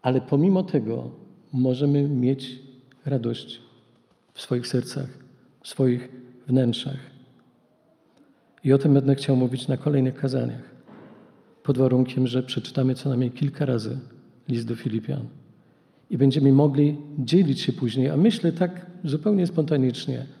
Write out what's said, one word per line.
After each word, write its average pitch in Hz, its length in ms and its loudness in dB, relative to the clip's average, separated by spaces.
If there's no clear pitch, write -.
Ale 127 200 0
pomimo 185 420 2
tego 123 480 -4
możemy 139 560 2
mieć 135 500 -2
radość 117 560 -6
w - 80 -20
swoich 120 260 -4
sercach, - 420 -4
w - 40 -20
swoich 127 420 0
wnętrzach. 131 500 0
I 135 100 4
o 139 40 6
tym 139 160 4
będę 139 220 4
chciał 135 200 0
mówić 127 320 0
na 127 100 -2
kolejnych 135 380 0
kazaniach, 120 600 -6
pod 135 140 0
warunkiem, 127 500 2
że 123 160 -2
przeczytamy 127 520 -2
co 139 140 -6
najmniej 123 220 -2
kilka 143 340 -4
razy 123 320 -2
list 117 180 -4
do - 80 -4
Filipian - 520 -6
i 175 80 -4
będziemy 135 340 6
mogli 147 460 4
dzielić 143 420 2
się - 120 -2
później. 127 360 0
A - 80 0
myślę 175 340 2
tak 175 340 -4
zupełnie 175 440 0
spontanicznie 135 800 -2